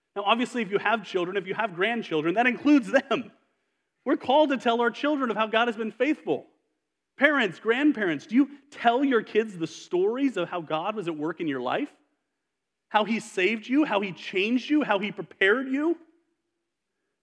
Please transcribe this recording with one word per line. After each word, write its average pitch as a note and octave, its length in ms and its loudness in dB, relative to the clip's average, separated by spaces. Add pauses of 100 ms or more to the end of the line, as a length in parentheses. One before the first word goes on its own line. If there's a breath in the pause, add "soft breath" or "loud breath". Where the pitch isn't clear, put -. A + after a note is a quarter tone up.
(160)
Now, - 80 -6
obviously, A#3 380 2
if F#3+ 100 -4
you G3+ 60 0
have G#3 280 0
children, F3+ 300 -4
if F#3+ 100 -4
you F#3+ 100 -6
have G#3 200 -4
grandchildren, F3 600 -2
that A#3+ 120 2
includes B3 420 4
them. F3+ 440 0 (720)
We're C4+ 100 2
called C#4+ 360 2
to C4+ 60 0
tell A#3 220 0
our A#3 120 2
children C4+ 380 -2
of G3+ 60 -2
how A3 120 0
God A3+ 200 2
has A#3 80 -4
been A3 160 -6
faithful. A#3 580 -2 (680)
Parents, B3+ 420 2
grandparents, A3 640 0
do G#3 100 -2
you C4+ 140 4 (200 loud breath)
tell A#3+ 340 2
your B3+ 200 2
kids G#3+ 340 -2
the D#3+ 100 -4
stories A3 720 -2
of F3 100 -2
how F3+ 140 -6
God D#3+ 340 -4
was F3+ 140 -6
at D#3+ 80 -4
work D#3+ 240 -4
in E3 80 -2
your C3+ 100 -2
life? C#3+ 320 -2 (1000)
How G#3+ 140 2
he G#3+ 160 -2
saved G#3+ 480 -2
you, C4+ 160 2
how G#3+ 160 0
he G3 140 -4
changed G#3+ 560 -2
you, D4 140 2
how G3 160 2
he G3+ 120 -4
prepared G3 560 0
you? D4+ 320 -2 (1200)